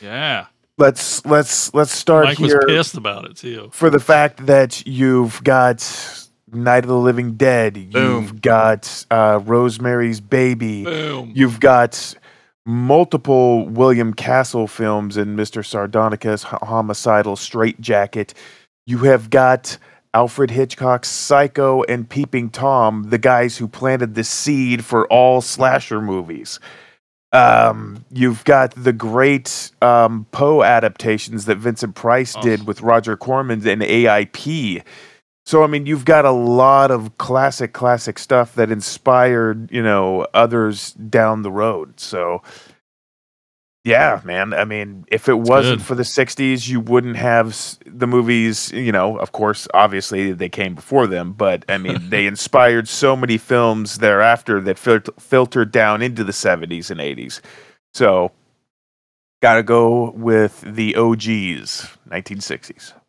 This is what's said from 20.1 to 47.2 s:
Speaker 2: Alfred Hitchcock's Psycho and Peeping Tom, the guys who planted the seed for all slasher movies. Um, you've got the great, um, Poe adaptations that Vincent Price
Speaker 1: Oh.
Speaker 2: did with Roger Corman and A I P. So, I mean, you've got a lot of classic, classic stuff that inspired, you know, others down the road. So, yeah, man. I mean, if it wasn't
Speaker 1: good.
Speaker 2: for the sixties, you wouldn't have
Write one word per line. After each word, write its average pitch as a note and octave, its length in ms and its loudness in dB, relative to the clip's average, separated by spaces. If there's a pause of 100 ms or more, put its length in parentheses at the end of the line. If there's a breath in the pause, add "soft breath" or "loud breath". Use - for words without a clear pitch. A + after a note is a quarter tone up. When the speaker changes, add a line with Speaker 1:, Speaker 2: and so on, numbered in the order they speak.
Speaker 2:
Alfred A#2+ 380 0
Hitchcock's B2+ 580 -2
Psycho C3+ 760 2
and A#2+ 240 -6
Peeping B2+ 420 -4
Tom, A#2 580 0
the A#2 100 -2
guys A#2+ 380 0
who A#2 120 -8
planted B2+ 460 -4
the - 80 -4
seed B2 640 -4
for A2+ 240 0
all B2+ 320 6
slasher B2+ 640 -2
movies. E2+ 580 -10 (720 loud breath)
Um, A2+ 800 2
you've B2+ 340 -2
got C3 300 4
the B2+ 180 0
great, B2 800 -2 (120)
um, A#2 500 4
Poe C#3+ 300 2
adaptations A2 840 0
that G#2 140 0
Vincent A2 360 -6
Price B2 420 -2
Speaker 1:
Oh. A2 60 -10
Speaker 2:
did G#2+ 240 -2
with G#2 160 -8
Roger A2+ 340 2
Corman B2+ 500 -4
and G#2+ 160 0
A A#2+ 260 2
I G#2 240 2
P. B2+ 500 -8 (600 loud breath)
So, D#3 180 4
I D#3 40 6
mean, D3 200 -4
you've D3 180 -4
got D3+ 220 6
a C#3 40 4
lot C3 600 4
of A2 280 -4
classic, C3 540 -2
classic B2 460 -2
stuff B2 380 0
that A2 140 0
inspired, A2+ 1000 0
you A#2+ 100 -4
know, F#2+ 520 0
others A2+ 580 2
down A2 500 0
the G2+ 80 -6
road. G2 500 -4
So, F2 420 -6 (1500 loud breath)
yeah, A#2 360 2
man. F#2 300 -6
I F#2+ 100 0
mean, G2+ 440 -10
if A2 200 -2
it A#2+ 100 4
wasn't B2 400 2
Speaker 1:
good. F#2+ 80 -12
Speaker 2:
for C3 80 -6
the B2 100 -4
sixties, C3 640 -4
you B2+ 120 -2
wouldn't A#2+ 360 0
have A#2 320 0